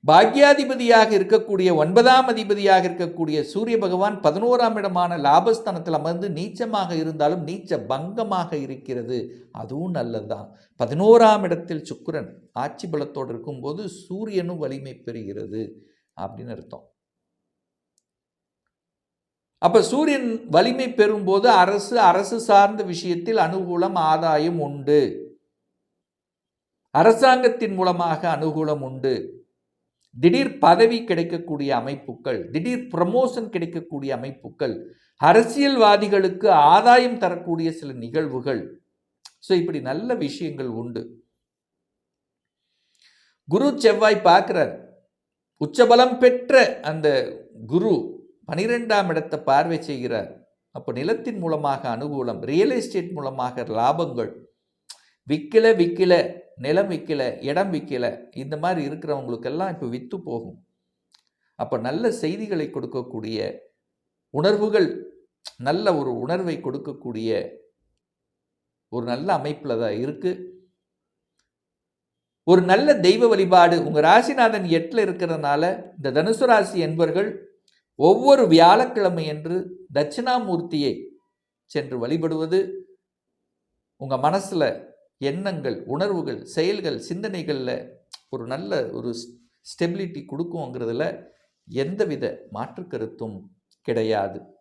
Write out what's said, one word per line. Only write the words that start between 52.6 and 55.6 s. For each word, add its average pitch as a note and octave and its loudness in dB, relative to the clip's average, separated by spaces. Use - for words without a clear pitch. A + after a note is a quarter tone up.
எஸ்டேட் F3+ -4
மூலமாக B2+ -8
லாபங்கள், A#2 -2
விக்கல, A3 4